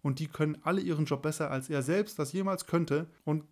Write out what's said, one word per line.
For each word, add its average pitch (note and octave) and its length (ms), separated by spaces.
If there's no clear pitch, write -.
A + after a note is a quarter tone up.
und C3+ 160
die D#3 80
können D3+ 360
alle F3+ 180
ihren D#3 240
Job C3+ 180
besser, D#3 280
als C3 200
er C#3+ 120
selbst F#3+ 360
das C#3 140
jemals F#3+ 340
könnte. E3 420
Und D3+ 300